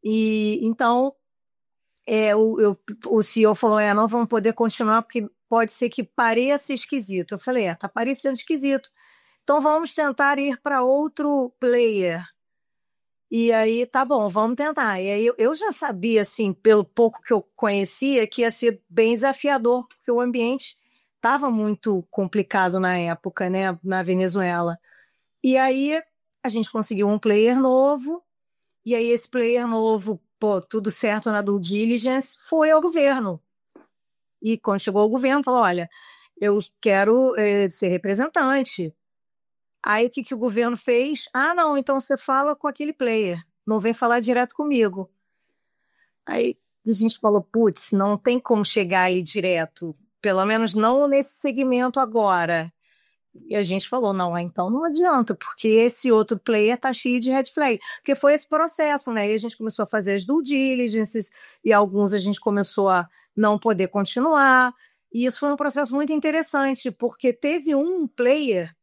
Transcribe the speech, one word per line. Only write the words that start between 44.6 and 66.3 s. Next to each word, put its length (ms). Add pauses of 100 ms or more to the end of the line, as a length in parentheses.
Aí 300 (280)
a 80
gente 280
falou, 200
"Putz, 520
não 260
tem 220
como 240
chegar 400
ali 180
direto, 720 (260)
pelo 240
menos 300
não 320
nesse 280
segmento 640
agora." 720 (760)
E 80
a 60
gente 260
falou, 240
"Não, 240
então 320
não 160
adianta, 500
porque 320
esse 460
outro 260
player 400
tá 140
cheio 260
de 120
red 160
flag." 340 (160)
Porque 180
foi 200
esse 120
processo, 640
né? 200
E 20
a 60
gente 180
começou 280
a 20
fazer 300
as 100
due 180
diligences, 880 (320)
e 80
alguns 400
a 60
gente 200
começou 520
a 180 (260)
não 240
poder 300
continuar. 840 (360)
E 140
isso 160
foi 100
um 60
processo 380
muito 180
interessante, 800